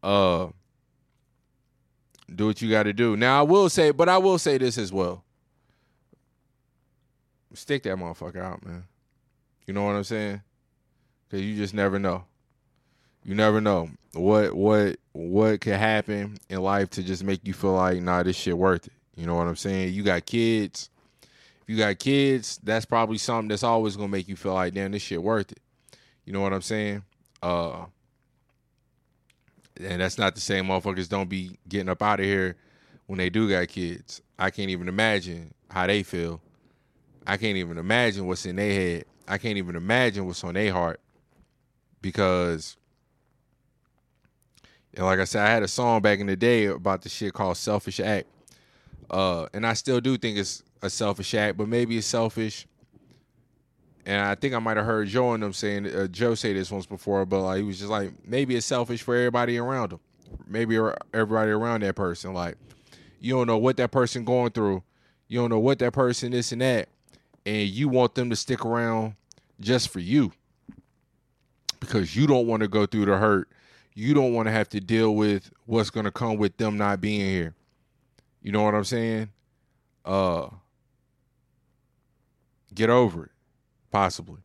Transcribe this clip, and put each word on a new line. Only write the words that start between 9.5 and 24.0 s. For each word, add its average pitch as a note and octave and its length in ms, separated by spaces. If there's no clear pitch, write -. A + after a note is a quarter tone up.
You G2 80
know G2+ 100
what G2+ 120
I'm G2+ 80
saying? G2+ 380
'Cause G2 100
you G#2 140
just G2+ 180
never G2 240
know. F#2 280
You F#2+ 80
never G#2+ 260
know F#2+ 300
what, G2+ 420
what, G#2 440
what G2+ 480
could G#2+ 120
happen G#2 640
in F#2+ 140
life G2 300
to G2 120
just F2+ 200
make G2 200
you F#2+ 100
feel F#2+ 200
like, F#2 280
"Nah, F2+ 200
this F2+ 160
shit F2 200
worth F#2 280
it." - 80
You E2 100
know E2+ 100
what E2+ 120
I'm E2+ 80
saying? F#2+ 400
You G2+ 80
got F2+ 240
kids. A2+ 640
If A2 140
you - 20
got G#2 220
kids, C3+ 640
that's A2 220
probably A2+ 340
something A2+ 300
that's G#2 120
always A2+ 340
gonna G2+ 120